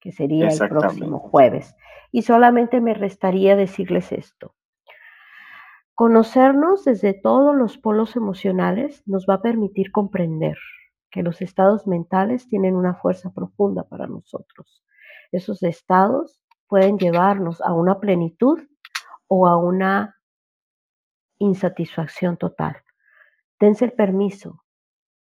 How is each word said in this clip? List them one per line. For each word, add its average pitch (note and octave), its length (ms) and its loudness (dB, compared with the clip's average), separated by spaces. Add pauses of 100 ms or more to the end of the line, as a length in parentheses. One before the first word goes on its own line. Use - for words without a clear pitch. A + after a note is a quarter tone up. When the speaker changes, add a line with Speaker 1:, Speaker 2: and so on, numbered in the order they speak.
Speaker 1:
que - 100 -18
sería D#3 380 0
el D#3 100 0
próximo C#3+ 200 -2 (100)
Speaker 2:
Exactamente. - 400 -8
Speaker 1:
jueves. - 480 2 (340)
Y A#3 120 -2
solamente A#3+ 580 4
me A#3 140 -2
restaría G3 600 0
decirles F#3 560 -2
esto. - 460 -14 (1400)
Conocernos C4 920 4
desde G3+ 300 0
todos C4+ 400 2
los B3 240 -2
polos A3 380 -2
emocionales G3 880 -4
nos F#3+ 220 -6
va G3 60 2
a F#3+ 80 -6
permitir G#3+ 500 -4
comprender E3 640 -4 (540)
que F#3+ 120 -8
los E3+ 180 -8
estados G3 460 0
mentales F#3+ 640 -4
tienen F#3+ 280 -2
una F3+ 180 -2
fuerza F#3 380 -6
profunda F#3 560 -6
para - 180 -12
nosotros. - 800 -18 (480)
Esos F#3 300 -6
estados G3 760 0 (280)
pueden G3 300 2
llevarnos F3 640 0
a F3+ 100 -2
una F3 260 0
plenitud G3+ 600 0 (680)
o F#3 220 4
a F3 80 4
una F#3+ 600 -2 (1200)
insatisfacción F3+ 1000 -4
total. D#3+ 400 -6 (840)
Dense G#3 280 4
el - 60 -4
permiso. F#3+ 720 -4 (580)